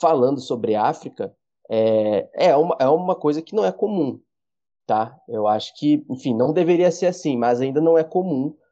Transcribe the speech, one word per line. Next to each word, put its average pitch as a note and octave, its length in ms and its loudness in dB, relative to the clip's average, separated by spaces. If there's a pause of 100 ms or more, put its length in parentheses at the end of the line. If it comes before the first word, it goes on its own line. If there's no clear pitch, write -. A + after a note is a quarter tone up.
falando C#3 400 2
sobre A2 340 -4
África, A2 580 -4 (360)
é, A2 640 0
é D#3+ 220 4
uma, D#3+ 240 2
é C3 80 2
uma F3 280 0
coisa D3+ 260 -2
que F3+ 140 -12
não G#3+ 80 0
é F#3 80 0
comum, F#3+ 480 -4 (680)
tá? A2 280 -2 (120)
Eu G#2+ 200 -2
acho A2 300 -2
que, D3 320 0
enfim, B2+ 240 -4
não B2+ 200 0
deveria F3 360 2
ser F3 180 -2
assim, D#3 300 -2
mas A#2+ 240 0
ainda C3+ 200 -2
não E3 160 4
é D#3+ 60 2
comum, D#3 520 -4 (160)